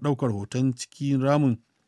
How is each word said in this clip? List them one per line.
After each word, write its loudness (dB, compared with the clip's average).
ɗaukar 0
hoton -2
cikin -6
ramin. 2